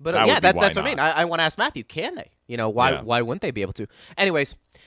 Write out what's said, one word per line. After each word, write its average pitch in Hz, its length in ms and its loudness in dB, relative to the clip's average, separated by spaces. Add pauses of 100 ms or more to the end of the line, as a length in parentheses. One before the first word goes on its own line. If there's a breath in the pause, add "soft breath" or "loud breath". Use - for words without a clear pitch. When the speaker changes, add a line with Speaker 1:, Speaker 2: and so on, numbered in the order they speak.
Speaker 1:
But, 165 140 -4
Speaker 2:
That 185 80 4
Speaker 1:
uh, - 20 6
yeah, 220 80 6
Speaker 2:
would - 40 2
be 175 100 4
Speaker 1:
that, 185 80 4
Speaker 2:
why 180 80 2
Speaker 1:
that's 180 120 2
what 151 100 -2
I - 40 -4
mean. - 80 -4
Speaker 2:
not. 147 180 2
Speaker 1:
I, 156 60 2
I 170 40 2
wanna 165 180 -2
ask 160 160 -2
Matthew, 220 240 -4
can 233 320 -8
they? - 160 -16 (160)
You 120 100 -8
know, 113 120 -2
why, 120 220 2
Speaker 2:
Yeah. 73 120 -4
Speaker 1:
why 120 180 0
wouldn't 123 220 -6
they 165 80 -4
be 107 100 -6
able 95 120 -4
to? 107 120 -10 (320 loud breath)
Anyways, 170 380 0 (320 soft breath)